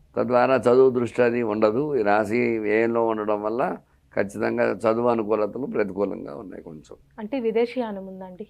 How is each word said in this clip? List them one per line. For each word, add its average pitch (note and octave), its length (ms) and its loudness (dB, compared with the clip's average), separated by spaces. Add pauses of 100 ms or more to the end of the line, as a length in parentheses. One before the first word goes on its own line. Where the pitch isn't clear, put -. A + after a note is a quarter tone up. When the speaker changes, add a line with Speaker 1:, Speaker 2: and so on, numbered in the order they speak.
(160)
Speaker 1:
తద్వారా B2 400 2
చదువు B2+ 340 6
దృష్టి A#2+ 320 0
అది A#2+ 200 2
ఉండదు. A2 540 0
ఈ A#2 60 2
రాశి A2 560 2
వ్యయంలో A2+ 480 2
ఉండడం G#2+ 360 -2
వల్ల A#2+ 340 -2 (400)
ఖచ్చితంగా A2 560 -2
చదువు A2+ 360 0
అనుకూలతలు A2 580 0
ప్రతికూలంగా G2 680 -4
ఉన్నాయి - 280 -14
కొంచెం. D#2 340 -18 (220)
Speaker 2:
అంటే A3+ 220 -6
విదేశీయానం A3+ 640 -2
ఉందండి F#3+ 440 -14